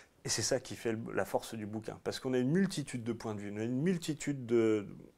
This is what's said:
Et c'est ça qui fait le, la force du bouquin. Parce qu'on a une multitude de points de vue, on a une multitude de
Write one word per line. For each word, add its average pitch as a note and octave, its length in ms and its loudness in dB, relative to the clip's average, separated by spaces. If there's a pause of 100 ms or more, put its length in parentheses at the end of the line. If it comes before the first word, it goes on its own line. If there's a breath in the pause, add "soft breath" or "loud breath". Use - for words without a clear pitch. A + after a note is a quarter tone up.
(260 loud breath)
Et C#3 40 -4
c'est - 120 2
ça B2 180 2
qui - 160 -6
fait A#2 160 0
le, A2 80 0 (140)
la G#2 100 2
force - 320 -2
du G#2+ 100 -4
bouquin. G#2+ 380 -6
Parce A2 160 -2
qu'on C3 140 0
a B2+ 40 4
une B2+ 140 4
multitude D#3+ 540 0
de A#2 80 0
points A2 220 -4
de G2 40 -6
vue, G2+ 160 -6
on G#2+ 40 -4
a A2 40 0
une B2+ 180 0
multitude D3 640 -2
de A2+ 400 6 (320)